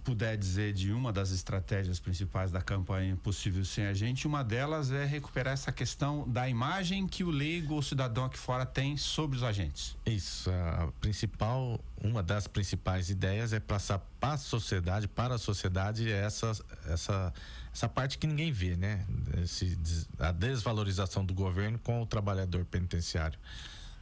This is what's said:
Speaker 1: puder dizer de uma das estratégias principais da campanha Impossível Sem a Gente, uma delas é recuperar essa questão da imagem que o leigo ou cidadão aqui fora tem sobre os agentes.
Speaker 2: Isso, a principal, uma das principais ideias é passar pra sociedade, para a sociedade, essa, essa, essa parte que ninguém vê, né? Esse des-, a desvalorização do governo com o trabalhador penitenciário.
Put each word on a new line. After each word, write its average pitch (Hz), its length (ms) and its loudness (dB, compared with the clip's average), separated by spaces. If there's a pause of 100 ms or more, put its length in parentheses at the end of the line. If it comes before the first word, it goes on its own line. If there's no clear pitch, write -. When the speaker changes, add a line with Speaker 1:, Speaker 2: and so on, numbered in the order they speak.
Speaker 1:
puder 113 320 0
dizer 101 380 2
de 98 180 2
uma 120 220 0
das 95 160 0
estratégias 92 720 0
principais 92 500 0
da 92 140 0
campanha 95 480 0
Impossível 95 520 0
Sem 104 220 0
a 101 80 0
Gente, 120 320 0
uma 147 180 0
delas 135 460 0
é 139 160 2
recuperar 139 480 0
essa 139 180 -2
questão 143 560 0
da 127 220 2
imagem 175 580 0
que - 160 -2
o 175 60 2
leigo 151 460 0
ou 147 80 4
cidadão 131 420 0
aqui 127 140 -4
fora 127 260 0
tem 135 320 0
sobre 139 400 0
os 120 60 0
agentes. 101 600 0
Speaker 2:
Isso, - 460 0
a 85 500 2
principal, 113 800 0 (220)
uma 107 220 2
das 101 240 0
principais 92 640 0
ideias 101 420 2
é 107 60 2
passar 101 400 0 (200)
pra 143 160 2
sociedade, 101 720 0
para 120 280 0
a - 20 0
sociedade, 104 720 0
essa, 107 400 0 (360)
essa, 90 440 0 (400)
essa - 160 0
parte 135 300 -2
que - 80 0
ninguém 156 260 2
vê, 90 240 2
né? 95 300 0 (380)
Esse 90 320 0
des-, 82 420 0
a 78 140 2
desvalorização 101 920 0
do 95 120 0
governo 98 420 0
com 117 240 0
o 113 60 -2
trabalhador 95 580 2
penitenciário. 85 720 0 (640)